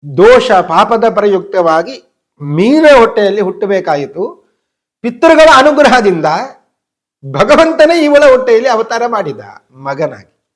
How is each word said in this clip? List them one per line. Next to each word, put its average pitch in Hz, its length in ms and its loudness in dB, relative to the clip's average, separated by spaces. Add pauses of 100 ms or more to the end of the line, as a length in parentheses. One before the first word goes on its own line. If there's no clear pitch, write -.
(160)
ದೋಷ 240 340 2
ಪಾಪದ 202 540 -2 (100)
ಪ್ರಯುಕ್ತವಾಗಿ 185 880 -4 (380)
ಮೀನ 196 440 0 (140)
ಹೊಟ್ಟೆಯಲ್ಲಿ 214 420 0
ಹುಟ್ಟಬೇಕಾಯಿತು. 185 1040 -6 (560)
ಪಿತೃಗಳ 311 540 2
ಅನುಗ್ರಹದಿಂದ 254 720 2 (1080)
ಭಗವಂತನೇ 311 720 2
ಇವಳ 285 320 4
ಹೊಟ್ಟೆಯಲ್ಲಿ 240 320 0
ಅವತಾರ 226 380 -4
ಮಾಡಿದ 185 340 -6 (300)
ಮಗನಾಗಿ. 135 840 -12